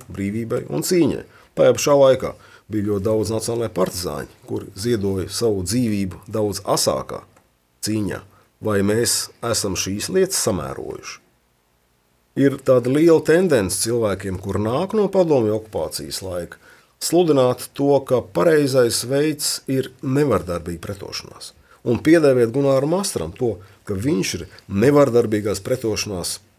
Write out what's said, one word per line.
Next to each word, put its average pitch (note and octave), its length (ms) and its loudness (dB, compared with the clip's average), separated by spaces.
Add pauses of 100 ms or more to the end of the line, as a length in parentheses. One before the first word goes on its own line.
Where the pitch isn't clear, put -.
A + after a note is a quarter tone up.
brīvībai G#2+ 600 -4
un D3+ 160 -4
cīņai. D3 400 2 (300)
Tajā C3 220 6
pašā C#3+ 180 2
laikā C3 380 4 (380)
bija G#2 180 -2
ļoti G2+ 160 -2
daudz G#2+ 260 0
nacionālajie A2+ 460 -4
partizāņi, F2 720 -4
kuri - 280 -8
ziedoja G2 560 -2
savu G#2+ 320 0
dzīvību G#2 640 -2
daudz G#2 380 -4
asākā - 580 -2 (600)
cīņā. G#2 400 -4 (400)
Vai G2+ 180 0
mēs G#2+ 480 0 (160)
esam G#2+ 320 -2
šīs G2+ 320 -6
lietas F#3 320 0
samērojuši? - 800 -6 (1160)
Ir C3+ 200 2 (100)
tāda B2+ 240 4
liela D#3 320 6
tendence D3+ 600 2
cilvēkiem, G2+ 580 -2
kur F#2+ 160 -4
nāk C3+ 380 -2
no G#3+ 100 2
padomju D3+ 480 2
okupācijas D#2 720 -8
laika, F2+ 340 -10 (400)
sludināt C#3+ 800 2
to, C#3 240 2
ka B2 240 -2
pareizais C3+ 840 2
veids D3 540 -2 (100)
ir C3 220 -2 (100)
nevardarbīga F2+ 800 -2
pretošanās. - 720 -14 (320)
Un A2+ 160 0
piedēvēt C3+ 500 6
Gunāram C#3 460 2
Astram F#3+ 400 -4
to, A2+ 220 -2 (260)
ka G2+ 100 -6
viņš D3 400 -2
ir F2+ 120 -8 (200)
nevardarbīgās A2+ 960 2
pretošanās G#2 760 -4 (200)